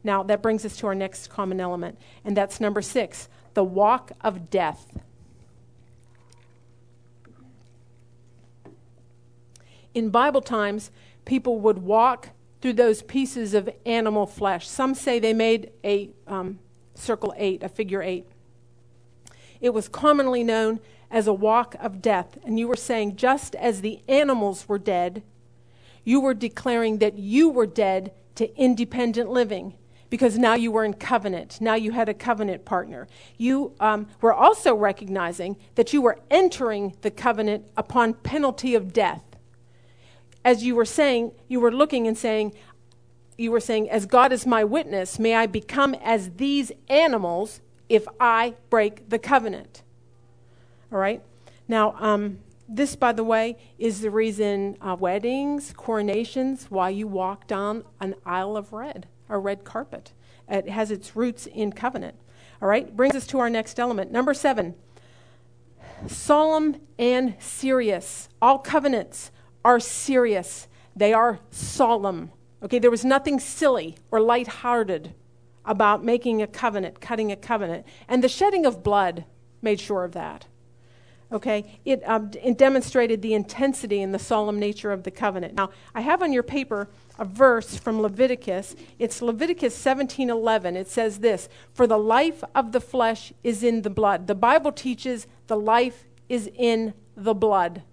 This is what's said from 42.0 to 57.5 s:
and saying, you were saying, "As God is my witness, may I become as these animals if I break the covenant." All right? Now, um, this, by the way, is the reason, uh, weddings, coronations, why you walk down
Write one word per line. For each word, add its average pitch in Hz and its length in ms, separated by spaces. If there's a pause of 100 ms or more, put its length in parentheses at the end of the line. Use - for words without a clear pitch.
and 220 100
saying, 214 340 (840)
you 233 140
were 233 80
saying, 220 280
"As 202 180
God 254 260
is 247 120
my 240 200
witness, 208 560
may 226 160
I 226 100
become 247 560
as 202 300
these 277 400 (160)
animals 220 720 (280)
if 214 200 (100)
I 233 360 (140)
break 214 400
the 226 120
covenant." 233 600 (1080)
All 202 80
right? 196 240 (460)
Now, 220 320
um, 208 400 (340)
this, 277 220
by 240 160
the 226 100
way, 226 360 (200)
is 214 220
the 214 100
reason, 202 680
uh, 185 180
weddings, 247 800
coronations, 233 960
why 185 180
you 202 180
walk 196 400
down 208 380 (160)